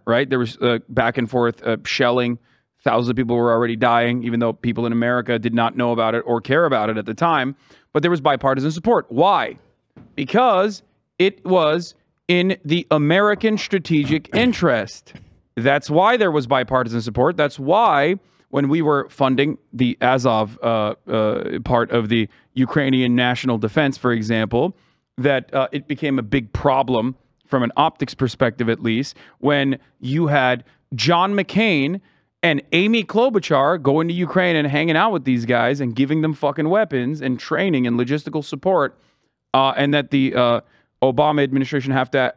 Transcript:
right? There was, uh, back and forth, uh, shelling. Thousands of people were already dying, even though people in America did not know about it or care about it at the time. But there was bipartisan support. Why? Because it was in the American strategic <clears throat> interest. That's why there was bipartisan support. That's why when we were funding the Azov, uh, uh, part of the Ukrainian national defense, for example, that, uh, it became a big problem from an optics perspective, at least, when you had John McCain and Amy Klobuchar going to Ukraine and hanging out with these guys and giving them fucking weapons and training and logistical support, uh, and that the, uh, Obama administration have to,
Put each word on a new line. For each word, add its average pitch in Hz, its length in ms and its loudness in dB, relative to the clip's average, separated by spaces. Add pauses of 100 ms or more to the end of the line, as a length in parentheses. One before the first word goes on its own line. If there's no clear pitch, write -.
right? 127 240 0
There 131 100 0
was, 117 220 -6
uh, 120 180 0 (100)
back 120 280 -2
and 120 120 -4
forth, 120 340 -2
uh, 113 220 -2
shelling. 120 520 0 (460)
Thousands 120 260 2
of 120 60 0
people 120 200 0
were 120 160 2
already 117 240 0
dying, 120 480 2
even 117 160 -2
though 117 140 0
people 117 320 -4
in 117 60 -2
America 120 480 -2
did 113 140 -4
not 117 220 0
know 120 160 0
about 113 240 0
it 117 100 -2
or 117 140 0
care 147 260 0
about 113 240 0
it 110 80 -4
at 104 80 -6
the 113 80 -8
time. 139 420 -2 (360)
But 147 100 0
there 175 100 2
was 160 100 0
bipartisan 135 500 0
support. 175 380 0
Why? 156 480 0 (580)
Because 202 680 0 (360)
it 190 260 0
was 170 500 0 (320)
in 180 360 2
the 165 280 -2
American 202 680 2
strategic 156 760 -2
<clears throat> - 40 -18
interest. 175 760 0 (420)
That's 139 340 0
why 196 280 4
there 196 140 2
was 147 160 0
bipartisan 123 540 0
support. 123 340 0
That's 147 240 -2
why 160 560 2 (340)
when 139 200 0
we 160 120 0
were 147 280 0
funding 139 480 0 (160)
the 120 280 0
Azov, 117 600 2
uh, 113 300 0 (160)
uh, 110 560 -2
part 120 260 0
of 117 180 0
the 113 200 0 (240)
Ukrainian 131 600 2
national 123 420 0
defense, 131 400 0
for 123 160 0
example, 117 640 -2 (400)
that, 131 360 -2
uh, 135 180 0
it 143 160 -8
became 139 320 -2
a - 40 -6
big 110 300 -4
problem 131 600 0 (320)
from 127 160 0
an 120 120 -2
optics 147 380 0
perspective, 117 560 -2
at 113 120 -2
least, 117 360 -4 (220)
when 139 400 0 (200)
you 147 280 -2
had 127 360 2 (320)
John 170 380 0
McCain 190 680 0 (440)
and 151 180 0 (100)
Amy 208 320 2
Klobuchar 180 800 0
going 147 260 2
to 170 60 -2
Ukraine 180 420 0
and 151 120 0
hanging 156 280 0
out 208 160 2
with 160 140 -4
these 120 200 0
guys 123 360 0
and 120 140 -4
giving 139 260 0
them 156 120 -2
fucking 147 360 -2
weapons 151 500 -2
and 131 200 -4
training 160 480 0
and 120 120 0
logistical 147 460 -4
support, 160 520 -2 (580)
uh, 135 200 4
and 143 180 2
that 143 180 -2
the, 135 240 2
uh, 120 260 2 (400)
Obama 143 420 2
administration 135 480 -2
have 131 200 0
to, 127 260 0